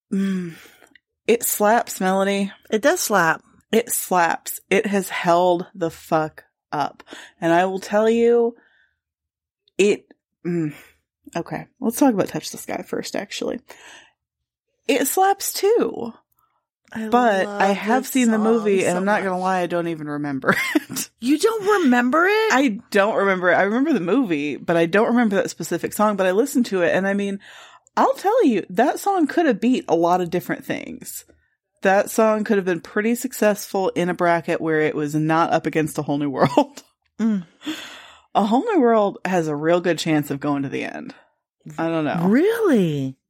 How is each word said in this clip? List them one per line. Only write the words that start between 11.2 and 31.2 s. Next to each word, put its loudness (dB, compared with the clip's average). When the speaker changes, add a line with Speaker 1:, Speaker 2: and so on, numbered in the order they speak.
Speaker 1:
okay, -8
let's -4
talk 4
about 0
Touch -8
the -14
Sky -10
first, -8
actually. -8
It 0
slaps 0
too. 0
Speaker 2:
I -8
Speaker 1:
But 2
Speaker 2:
love -4
Speaker 1:
I 2
have 0
Speaker 2:
the -12
Speaker 1:
seen 2
the 2
movie, 2
Speaker 2:
song 0
Speaker 1:
and 0
Speaker 2:
so -2
Speaker 1:
I'm -2
not 0
gonna -4
Speaker 2:
much. -4
Speaker 1:
lie, 0
I -2
don't -2
even -8
remember -2
<laughs> -2
it. -6
Speaker 2:
You 2
don't 0
remember 2
it? 2
Speaker 1:
I 2
don't 2
remember 2
it. 4
I 4
remember 0
the 0
movie, 0
but -2
I 2
don't 2
remember 2
that 0
specific -6
song. 0
But 0
I 2
listened 2
to -2
it, 2
and 0
I -2
mean, -4
I'll 2
tell 2
you, 2
that 0
song 0
could 0
have 0
beat 0
a 2
lot 2
of -4
different -6
things. -12